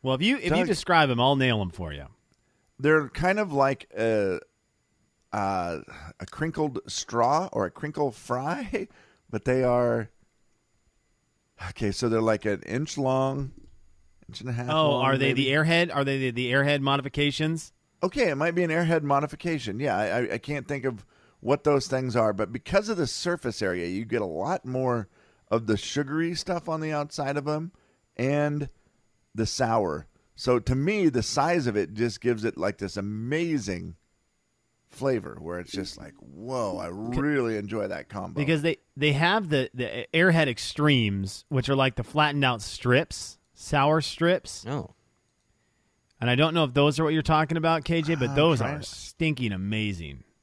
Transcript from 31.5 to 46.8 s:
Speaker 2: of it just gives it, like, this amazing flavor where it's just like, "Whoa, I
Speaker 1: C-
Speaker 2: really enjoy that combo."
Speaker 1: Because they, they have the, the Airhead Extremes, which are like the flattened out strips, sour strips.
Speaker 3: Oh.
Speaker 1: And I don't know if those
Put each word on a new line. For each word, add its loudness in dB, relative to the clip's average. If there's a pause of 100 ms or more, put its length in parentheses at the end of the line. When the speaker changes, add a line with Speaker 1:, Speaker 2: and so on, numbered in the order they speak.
Speaker 2:
of -2
it 0
just -2
gives 0
it, -2
like, -2
this -8
amazing -4 (920)
flavor -4
where -8
it's -14
just -8
like, -16
"Whoa, -8
I -8
Speaker 1:
C- -4
Speaker 2:
really 0
enjoy -4
that -8
combo." -8
Speaker 1:
Because 2
they, 0 (180)
they 2
have 2
the, 2
the -6
Airhead 6
Extremes, 0
which 0
are 4
like 2
the -4
flattened 2
out 2
strips, 0 (160)
sour 2
strips. 0
Speaker 3:
Oh. -6 (1300)
Speaker 1:
And 0
I 4
don't 4
know 4
if -2
those 4